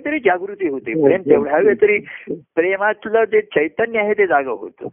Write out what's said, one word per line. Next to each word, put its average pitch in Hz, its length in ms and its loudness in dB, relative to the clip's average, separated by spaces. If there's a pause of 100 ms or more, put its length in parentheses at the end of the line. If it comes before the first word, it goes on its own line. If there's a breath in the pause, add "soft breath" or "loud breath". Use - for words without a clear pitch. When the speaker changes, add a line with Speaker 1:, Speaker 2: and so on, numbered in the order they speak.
Speaker 1:
तरी 294 140 -4
जागृती 269 480 -2
होते, 123 260 -6
Speaker 2:
हो, 156 120 0
Speaker 1:
प्रेम 139 140 4
Speaker 2:
हो, 143 100 -6
Speaker 1:
तेवढ्या 143 280 4
वेळ 202 240 4
तरी 208 160 4
Speaker 2:
हो. - 380 -10 (200)
Speaker 1:
प्रेमातलं 208 680 0
जे 214 180 2
चैतन्य 220 580 -2
आहे 208 140 0
ते 202 140 2
जागं 139 240 0
होतं. 98 420 -10